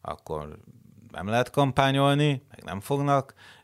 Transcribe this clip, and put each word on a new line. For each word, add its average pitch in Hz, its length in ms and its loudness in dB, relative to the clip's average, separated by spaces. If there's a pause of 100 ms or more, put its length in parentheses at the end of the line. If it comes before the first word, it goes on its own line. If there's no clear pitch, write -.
akkor 76 580 -10 (520)
nem 87 160 -10
lehet 120 220 0
kampányolni, 139 1000 2
meg - 140 -20
nem 95 160 -8
fognak, 143 540 0 (300)